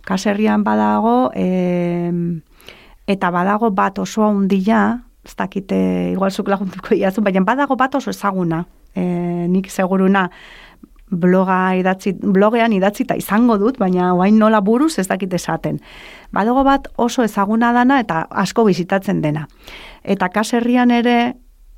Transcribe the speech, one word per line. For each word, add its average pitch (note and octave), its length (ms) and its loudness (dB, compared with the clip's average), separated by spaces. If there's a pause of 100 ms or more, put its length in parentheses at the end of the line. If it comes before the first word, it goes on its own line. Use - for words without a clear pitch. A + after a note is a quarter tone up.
kaserrian G#3 600 0
badago, G#3+ 680 2
em, F3 1080 -2 (640)
eta F#3+ 240 -2
badago G3+ 400 0
bat G3 280 -2
oso G#3+ 260 -2
handia, G3+ 800 0 (200)
ez - 120 -20
dakit, G3 360 -6
eh, F#3 420 0
igual F#3+ 180 -2
zuk F#3+ 180 -4
lagunduko G3 460 -2
didazu, F#3+ 260 0
baina F#3+ 200 2
badago C4 340 0
bat C4 200 0
oso B3+ 140 -4
ezaguna, F3+ 560 -2 (300)
eh, F3 540 -4
nik F#3+ 200 0
seguruna F#3+ 600 0 (800)
bloga F#3 640 2
idatzi, F#3 460 -2
blogean A3 520 2
idatzita G3+ 420 0
izango A3+ 420 0
dut, G#3 200 0
baina F3+ 360 0
orain F#3+ 240 4
nola G#3+ 240 4
buruz A#3+ 380 2
ez F#3 80 -2
dakit F#3+ 260 -4
esaten. D#3+ 460 -4 (520)
Badago A#3+ 320 2
bat C4+ 240 0 (100)
oso A#3+ 260 0
ezaguna A3 500 0
dana B3 260 4
eta D#3+ 300 -4
asko - 360 0
bizitatzen F#3 560 0
dena. D3+ 260 -2 (560)
Eta F#3+ 260 -2
kaserrian A#3+ 600 0
ere A#3+ 440 2 (420)